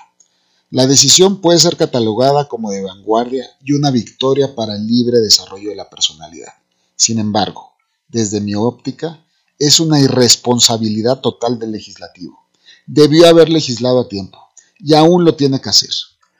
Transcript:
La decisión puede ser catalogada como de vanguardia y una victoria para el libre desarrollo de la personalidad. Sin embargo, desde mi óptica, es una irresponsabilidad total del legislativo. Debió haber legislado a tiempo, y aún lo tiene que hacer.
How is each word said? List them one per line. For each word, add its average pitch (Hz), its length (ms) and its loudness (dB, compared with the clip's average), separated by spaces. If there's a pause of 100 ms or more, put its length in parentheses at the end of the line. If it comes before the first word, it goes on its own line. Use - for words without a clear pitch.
(720)
La 127 160 0
decisión 147 540 2
puede 170 180 2
ser 160 180 2
catalogada 131 720 0
como 110 240 -10
de 98 140 -8
vanguardia 110 680 -6 (140)
y 135 80 -4
una 143 180 0
victoria 135 640 -2
para 107 220 -8
el 107 100 -8
libre 120 320 0
desarrollo 101 520 -4
de 98 40 -10
la 95 160 -18
personalidad. 78 600 -10 (420)
Sin 113 240 -4
embargo, 104 540 -6 (340)
desde 104 340 -4
mi 101 140 -6
óptica, 123 680 -8 (340)
es 143 220 0
una 156 180 2
irresponsabilidad 120 1200 0
total 117 380 -4
del 110 140 -10
legislativo. 98 760 -18 (400)
Debió 147 400 6
haber 165 220 8
legislado 127 540 0
a - 60 -6
tiempo, 98 300 -12 (400)
y 147 160 0
aún 170 300 4
lo 156 100 2
tiene 135 260 -2
que 104 100 -10
hacer. - 200 0 (500)